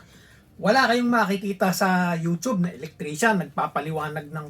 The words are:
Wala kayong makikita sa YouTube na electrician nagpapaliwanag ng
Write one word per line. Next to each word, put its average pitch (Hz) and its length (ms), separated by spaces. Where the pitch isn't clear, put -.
Wala 240 240
kayong 240 240
makikita 196 640
sa 180 400
YouTube 170 480
na 170 80
electrician 156 720
nagpapaliwanag 151 880
ng 151 200